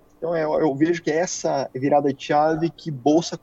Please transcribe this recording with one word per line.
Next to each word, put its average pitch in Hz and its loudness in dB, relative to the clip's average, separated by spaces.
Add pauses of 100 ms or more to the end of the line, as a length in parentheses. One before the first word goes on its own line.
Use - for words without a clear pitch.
(180)
Então, 170 -4
eu, 156 0
eu 156 2
vejo 165 2
que - -4
é 156 0
essa 156 -2
virada 143 2
de - -12
chave 160 2
que - -12
bolsa 151 0